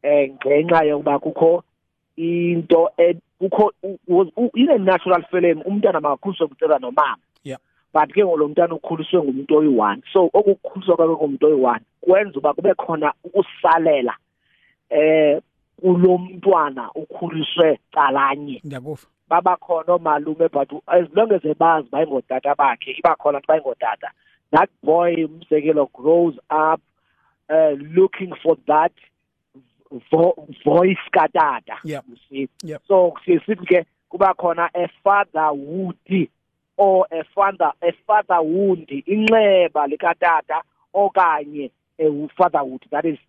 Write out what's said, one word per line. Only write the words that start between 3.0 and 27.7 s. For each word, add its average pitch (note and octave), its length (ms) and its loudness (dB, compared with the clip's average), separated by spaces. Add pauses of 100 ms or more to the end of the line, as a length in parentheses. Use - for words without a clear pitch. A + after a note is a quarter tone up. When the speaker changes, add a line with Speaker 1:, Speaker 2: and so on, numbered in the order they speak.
Speaker 1:
kukho G3 340 0 (100)
u-, - 160 -10 (100)
u-, G3 280 2
u-, A#3+ 180 -2
in B3+ 160 0
a C4 80 4
natural F#3 520 0
feeling, E3+ 340 0
umntana G3 360 0
makakhuliswe D#3 460 -4
ngutata D3 320 -2
nomama. B2+ 380 -2 (280)
Speaker 2:
Yeah. C3 140 -14 (340)
Speaker 1:
But D3+ 200 0
ke G3+ 120 2
ngoku F3 140 0
lo D3+ 100 0
mntana E3 260 0
ukhuliswe D#3+ 480 -4
ngumntu C#3 340 -2
oyi-one. B2 460 2 (100)
So, F#3 220 4
oku G3+ 200 4
kukhuliswa F#3+ 420 -4
kwakhe E3 160 2
ngumntu D3+ 340 -2
oyi-one C3 380 2 (160)
kwenza F#3+ 380 2
uba D3+ 160 0
kube F#3 200 0
khona D3+ 380 -4 (120)
ukusalela, D#3+ 920 0 (760)
eh, D#3 500 2 (400)
kulo F3+ 380 4
mntwana E3 760 -2
ukhuliswe D#3+ 840 -2 (140)
calanye. C#3 720 -2
Speaker 2:
Ndiyakuva. C#3 420 -14 (220)
Speaker 1:
Baba F3 280 2
khona E3 360 -4
oomalume, D#3+ 560 -2
but C#3 200 -4 (180)
as F3 280 2
long G#3+ 180 2
as F#3 120 -2
ebazi D#3 460 0
bayingotata C#3 640 -4
bakhe, C3+ 440 -4
iba E3+ 180 2
khona C#3+ 220 -2
nto - 100 -12
bayingotata. B2+ 640 -2 (420)
That E3+ 180 2 (120)
boy, E3 420 0
umzekelo, D3+ 680 -2
grows D#3+ 420 2 (160)
up, D#3 300 0 (680)
eh, D#3 300 2